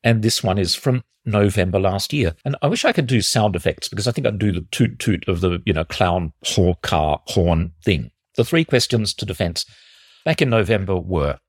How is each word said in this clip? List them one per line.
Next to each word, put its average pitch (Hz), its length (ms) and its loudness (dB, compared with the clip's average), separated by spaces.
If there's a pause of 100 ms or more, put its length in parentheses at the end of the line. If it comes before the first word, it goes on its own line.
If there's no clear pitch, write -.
And 113 200 2
this - 200 0
one 98 140 2
is 90 180 0
from 127 280 -2 (200)
November 101 560 2
last 95 340 -2
year. 101 300 0
And 143 180 -4
I 143 60 0
wish 220 160 0
I 240 100 2
could 139 140 0
do 117 140 2
sound 104 340 0
effects - 340 -4
because 104 180 -4
I 120 40 0
think 131 140 -4
I'd 107 140 0
do 104 120 0
the 87 200 -6
toot - 260 0
toot - 300 -2
of 87 140 0
the, 87 240 0
you 95 80 0
know, 80 100 0
clown 87 500 -2 (100)
hall 90 380 2
car 78 460 0
horn 85 460 2 (100)
thing. 69 280 0 (240)
The 113 100 2
three 165 200 2
questions 113 500 0
to - 100 -8
defense 90 400 -4 (600)
back 156 160 0
in 139 80 2
November 104 480 0
were 76 520 -2